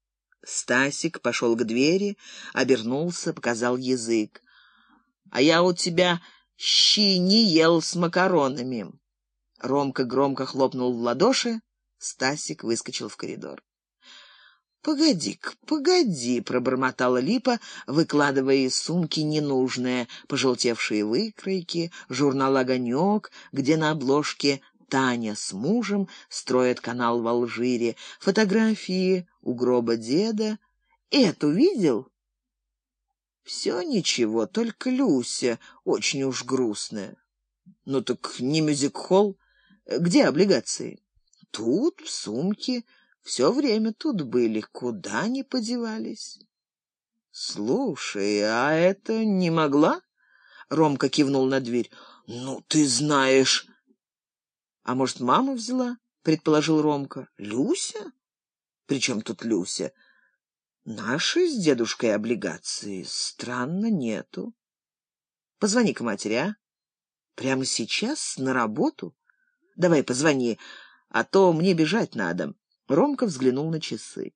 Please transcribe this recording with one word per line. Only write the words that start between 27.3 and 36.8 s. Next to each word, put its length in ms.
фотографии 1080
у 140
гроба 400
деда. 640
«Эту 400
видел?» 580
«Всё 400
ничего, 640
только 460
Люся 680
очень 380
уж 240
грустная». 720